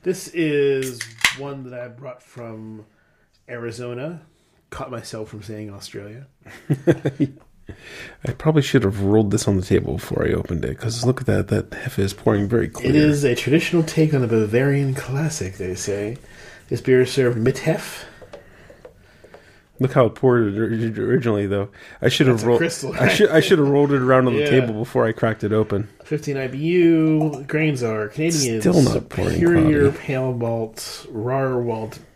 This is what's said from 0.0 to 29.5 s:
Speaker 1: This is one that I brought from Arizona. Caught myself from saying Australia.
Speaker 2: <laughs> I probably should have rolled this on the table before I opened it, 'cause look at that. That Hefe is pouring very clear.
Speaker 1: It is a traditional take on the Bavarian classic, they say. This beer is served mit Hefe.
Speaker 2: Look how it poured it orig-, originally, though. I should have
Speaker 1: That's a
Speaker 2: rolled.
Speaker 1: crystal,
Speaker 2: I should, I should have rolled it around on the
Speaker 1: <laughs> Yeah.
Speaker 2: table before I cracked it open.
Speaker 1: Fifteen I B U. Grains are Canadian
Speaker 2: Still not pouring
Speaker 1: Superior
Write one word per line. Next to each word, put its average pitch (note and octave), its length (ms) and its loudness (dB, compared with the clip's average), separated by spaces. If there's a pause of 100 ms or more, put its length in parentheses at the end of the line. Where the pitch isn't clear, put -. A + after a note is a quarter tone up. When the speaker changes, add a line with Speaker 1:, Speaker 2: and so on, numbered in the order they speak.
Speaker 1:
This F#3 260 -4
is C#3 680 0 (380)
one C3+ 320 -12
that B2 100 -14
I B2 80 -12
brought B2 340 -18
from A2 640 -16 (640)
Arizona. B2 760 -10 (460)
Caught - 220 -12
myself A2 380 -12
from G#2 140 -16
saying G#2+ 300 -12
Australia. G#2 540 -16 (420)
Speaker 2:
<laughs> - 180 0
I - 1500 -4
probably D#3 240 2
should C3+ 220 2
have G2 180 0
rolled G#2 300 4
this G2+ 160 0
on G2+ 100 2
the F2+ 60 0
table - 320 0
before - 300 -4
I - 60 0
opened - 320 -4
it, C2 140 -6
'cause A#2 280 -6
look B2+ 160 2
at B2+ 60 -4
that. G2 220 0
That - 220 -2
Hefe - 280 -8
is G2 140 0
pouring G#2 340 0
very G#2+ 220 0
clear. - 200 -6
Speaker 1:
It C#3 60 4
is D3+ 300 4
a A#2+ 100 4
traditional E3 480 2
take D#3 300 2
on C3+ 80 2
the A#2+ 60 0
Bavarian C3 680 2
classic, C3+ 640 -4
they F#2 180 -6
say. G#2 420 -6 (520)
This A#2+ 100 -2
beer B2+ 220 4
is B2 100 2
served B2+ 260 2
mit B2 200 0
Hefe. - 480 -4 (1700)
Speaker 2:
Look C3 140 0
how C3 120 6
it G#2+ 100 -2
poured A#2+ 380 4
it G2+ 60 -4
orig-, A2+ 400 -2
originally, G#2+ 480 0
though. G2 200 -2 (340)
I - 60 2
should C3+ 200 4
have B2 100 4
Speaker 1:
That's G#2+ 60 -4
a A2+ 40 0
Speaker 2:
rolled. A#2+ 120 4
Speaker 1:
crystal, - 340 -4
Speaker 2:
I - 160 2
should, F#3+ 200 4
I D#3+ 120 6
should F#3 180 4
have C#3+ 80 4
rolled C#3+ 240 2
it C#3 100 2
around B2+ 260 4
on A#2+ 80 2
the - 40 2
Speaker 1:
<laughs> - 40 0
Yeah. D3 80 0
Speaker 2:
table B2+ 240 2
before A#2+ 300 -2
I A2 60 0
cracked A2 320 -2
it G#2 80 -2
open. G#2+ 380 0 (160)
Speaker 1:
Fifteen D3 320 -6
I C3+ 100 -6
B C3 120 -8
U. D#3 880 4
Grains D3+ 360 0
are G#2+ 240 -2
Canadian C#3+ 540 -2
Speaker 2:
Still F3+ 220 4
not - 260 0
pouring - 300 -2
Speaker 1:
Superior D#3 500 4